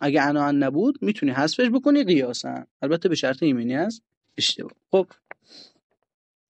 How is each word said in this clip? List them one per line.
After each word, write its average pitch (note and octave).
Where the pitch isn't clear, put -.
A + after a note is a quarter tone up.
اگه C#3+
ان C#3+
و D3
ان C#3+
نبود E3
می‌تونی G3
حذفش B3
بکنی C4+
قیاساً، B2+
البته E3
به E3+
شرط C3
ایمنی B2
از F#3
اشتباه. -
خب F#3+